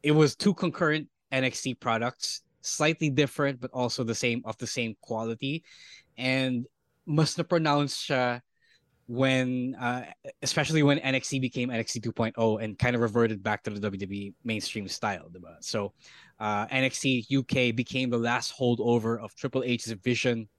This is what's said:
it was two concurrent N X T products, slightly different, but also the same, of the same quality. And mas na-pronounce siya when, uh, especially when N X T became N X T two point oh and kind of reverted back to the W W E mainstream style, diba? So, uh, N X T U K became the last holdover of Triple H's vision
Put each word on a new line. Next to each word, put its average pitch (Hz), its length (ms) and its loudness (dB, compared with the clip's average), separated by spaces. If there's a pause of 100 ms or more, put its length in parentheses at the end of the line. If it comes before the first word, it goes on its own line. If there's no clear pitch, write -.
it 147 80 2
was 151 240 8
two 202 200 4
concurrent 156 540 0 (220)
N 131 140 2
X - 180 -2
T 127 120 -2
products, - 680 -2 (200)
slightly 156 480 0
different, 139 500 0
but 131 120 -8
also 123 300 -2
the 113 120 -2
same, 120 300 0
of 110 140 -8
the 123 80 -8
same 113 340 -4
quality. 113 640 -6 (560)
And 127 480 0 (400)
mas 156 320 2
na-pronounce 147 680 0
siya 123 340 0 (680)
when, 127 760 0
uh, 123 260 -4 (360)
especially 160 400 2
when 143 160 6
N 131 160 0
X 127 140 -2
T 135 100 -2
became 123 320 -2
N 117 80 -2
X 113 140 -4
T 117 80 -4
two 113 120 -4
point 113 260 0
oh 110 200 4
and 107 180 -6
kind 123 200 2
of 117 60 2
reverted 110 380 2
back 107 220 -2
to 110 80 -6
the 104 80 -8
W 98 220 -4
W 101 200 -6
E 101 220 -10
mainstream 107 460 -6
style, 87 420 -6
diba? 85 300 -20
So, 101 320 -4 (480)
uh, 107 300 0
N 131 120 2
X 131 160 0
T 127 300 2
U 135 160 2
K 127 260 2
became 123 400 -2
the 120 80 2
last 120 400 0
holdover 117 640 2
of 107 140 -14
Triple 131 260 -4
H's 120 300 -2
vision 117 560 0 (100)